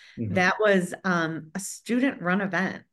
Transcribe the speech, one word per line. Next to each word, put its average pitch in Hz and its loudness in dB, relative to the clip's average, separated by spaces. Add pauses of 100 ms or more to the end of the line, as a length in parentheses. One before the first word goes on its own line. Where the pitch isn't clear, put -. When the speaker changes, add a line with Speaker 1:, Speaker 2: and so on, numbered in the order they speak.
(180)
Speaker 1:
Mm-hmm. 113 -4
Speaker 2:
That 185 4
was, 196 4 (100)
um, 160 -2
a 190 -6
student-run 208 -2
event. 180 -2 (100)